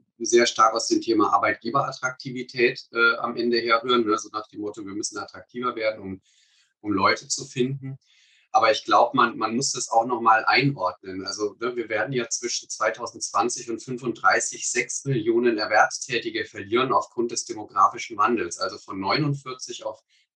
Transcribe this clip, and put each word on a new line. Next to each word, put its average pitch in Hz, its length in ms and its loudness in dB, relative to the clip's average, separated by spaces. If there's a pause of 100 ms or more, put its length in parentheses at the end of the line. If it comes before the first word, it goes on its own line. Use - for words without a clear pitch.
(180)
sehr 117 280 4
stark 113 280 4
aus 113 140 -2
dem 110 140 2
Thema 107 320 2
Arbeitgeberattraktivität, 123 1600 -2
äh, 117 240 4
am 117 180 -4
Ende 120 240 2
herrühren, 117 460 2
ne? 104 120 2
So 107 140 -8
nach 110 160 -8
dem 107 140 -12
Motto, 104 240 -8
wir 98 80 -10
müssen 107 240 -8
attraktiver 113 580 -8
werden, 110 260 -2
um, 95 200 -10 (580)
um 104 140 -4
Leute - 340 2
zu - 160 -4
finden. 135 540 -4 (560)
Aber 110 180 6
ich - 140 0
glaub, 120 280 4
man, 120 240 4
man 113 200 -2
muss 135 160 0
das - 160 -6
auch - 160 4
noch 120 160 -2
mal 113 240 4
einordnen. 107 840 0
Also, 101 320 -4
ne, 120 160 -4
wir 110 140 -4
werden 110 240 -2
ja 120 160 -2
zwischen - 400 -6
zweitausendzwanzig 113 1000 -4
und 113 140 -6
fünfunddreißig - 880 -2
sechs - 320 -4
Millionen 117 540 2
Erwerbstätige 107 880 0
verlieren 113 480 0
aufgrund 117 380 -2
des 117 120 -6
demografischen 107 720 -2
Wandels, 104 420 0
also 98 200 -4
von 95 240 -10
neunundvierzig 127 840 -2
auf - 180 -8 (340)